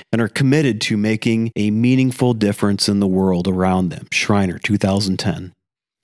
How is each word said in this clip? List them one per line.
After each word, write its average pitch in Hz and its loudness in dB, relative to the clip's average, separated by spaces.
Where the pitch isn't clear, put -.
and 113 0
are 110 0
committed 135 2
to - -2
making 113 0
a 104 0
meaningful 123 2
difference 101 0
in 101 0
the 98 2
world 92 0
around 92 0
them. 82 -10
Schreiner, 98 0
two - -2
thousand 98 0
ten. 90 -6